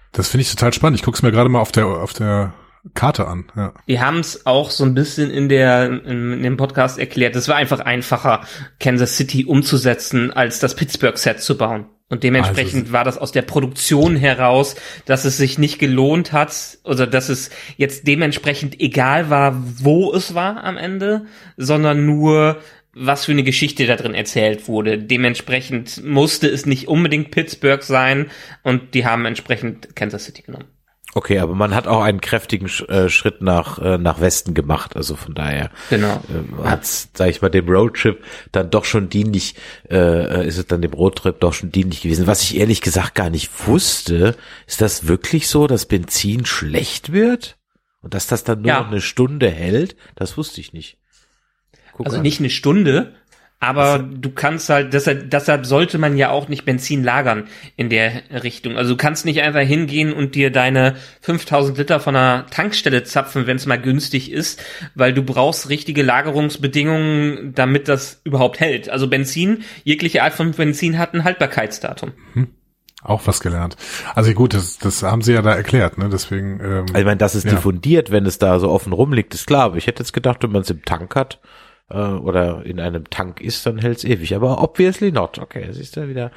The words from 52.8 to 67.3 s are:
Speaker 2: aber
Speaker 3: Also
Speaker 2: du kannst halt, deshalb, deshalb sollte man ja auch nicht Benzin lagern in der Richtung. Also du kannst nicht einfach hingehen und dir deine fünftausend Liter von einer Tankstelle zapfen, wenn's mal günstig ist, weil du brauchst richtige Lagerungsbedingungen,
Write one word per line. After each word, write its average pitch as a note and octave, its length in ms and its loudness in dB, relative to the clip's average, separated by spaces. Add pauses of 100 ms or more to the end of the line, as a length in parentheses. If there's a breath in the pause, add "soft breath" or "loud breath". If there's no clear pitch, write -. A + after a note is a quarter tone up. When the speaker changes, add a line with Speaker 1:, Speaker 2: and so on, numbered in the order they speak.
Speaker 2:
aber C3 240 2
Speaker 3:
Also C#3 220 2
Speaker 2:
du C3+ 240 -8
kannst D#3 400 -4
halt, C#3+ 220 2
deshalb, C#3 380 0
deshalb C#3+ 360 0
sollte D#3+ 320 2
man D3 180 2
ja C3+ 140 4
auch C#3 180 -2
nicht D3 160 -8
Benzin C3 400 0
lagern B2 400 0 (320 loud breath)
in A#2+ 140 -4
der A2+ 320 0 (200)
Richtung. A#2 340 -8
Also B2 160 0
du A#2+ 40 0
kannst D3+ 280 -2
nicht D3+ 180 0
einfach D3 180 2
hingehen D3+ 540 0
und C#3+ 200 -4
dir C#3 160 2
deine C3 460 2 (240 loud breath)
fünftausend C#3+ 580 0
Liter D3 220 2
von C#3 160 0
einer B2+ 340 2
Tankstelle D3+ 540 0
zapfen, - 420 -2
wenn's B2+ 200 -2
mal B2 140 2
günstig C3 520 -2
ist, D3+ 280 -6 (360 loud breath)
weil B2+ 160 4
du C3+ 100 2
brauchst C3 460 0
richtige D3 340 -2
Lagerungsbedingungen, D3 1500 0